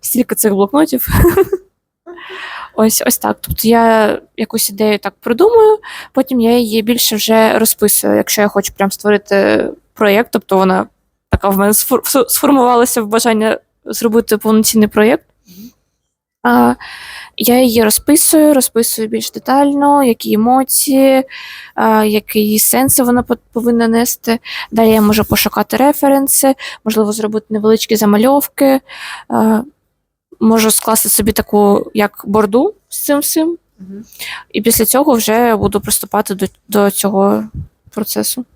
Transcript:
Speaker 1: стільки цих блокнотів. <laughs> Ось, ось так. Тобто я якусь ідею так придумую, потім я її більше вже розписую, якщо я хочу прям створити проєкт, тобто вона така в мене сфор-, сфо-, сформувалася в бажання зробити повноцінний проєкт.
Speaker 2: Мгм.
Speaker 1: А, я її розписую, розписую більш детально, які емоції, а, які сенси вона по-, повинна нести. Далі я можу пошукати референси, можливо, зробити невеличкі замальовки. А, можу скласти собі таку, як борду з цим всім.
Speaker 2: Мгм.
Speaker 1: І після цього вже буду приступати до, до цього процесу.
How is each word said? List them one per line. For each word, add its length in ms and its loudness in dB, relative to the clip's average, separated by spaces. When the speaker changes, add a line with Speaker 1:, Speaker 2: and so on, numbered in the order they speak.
Speaker 1:
стільки 340 -2
цих 180 0
блокнотів. 600 0
<laughs> 40 2
Ось, 300 0
ось 120 -2
так. 240 -4
Тобто 260 -6
я 540 2
якусь 320 -6
ідею 300 -2
так 200 -10
придумую, 600 4
потім 280 -2
я 180 2
її 240 0
більше 340 -2
вже 440 2
розписую, 560 0
якщо 260 -2
я 60 2
хочу 260 -4
прям 180 -2
створити 800 0
проєкт, 380 0
тобто 260 -2
вона 300 0
така 200 -2
в 80 -2
мене 140 2
сфор-, 300 -2
сфо-, 280 0
сформувалася 720 2
в 60 -6
бажання 520 0
зробити 520 -2
повноцінний 500 2
проєкт. 380 0
Speaker 2:
Мгм. 220 -20
Speaker 1:
А, 320 2
я 240 2
її 220 2
розписую, 680 2
розписую 540 -2
більш 240 -8
детально, 720 2
які 300 0
емоції, 880 2
а, 280 2
які 560 -2
сенси 440 0
вона 200 0
по-, 140 -4
повинна 360 0
нести. 520 -2
Далі 180 2
я 120 4
можу 240 2
пошукати 520 -4
референси, 800 2
можливо, 260 0
зробити 380 -4
невеличкі 460 0
замальовки. 880 2
А, 320 0
можу 320 2
скласти 380 -2
собі 220 -2
таку, 600 0
як 340 -4
борду 460 0
з 140 -12
цим 160 0
всім. 380 -2
Speaker 2:
Мгм. 260 -18
Speaker 1:
І 120 -6
після 240 0
цього 280 2
вже 420 0
буду 260 -2
приступати 540 -4
до, 100 -4
до 240 0
цього 520 -2
процесу. 560 -6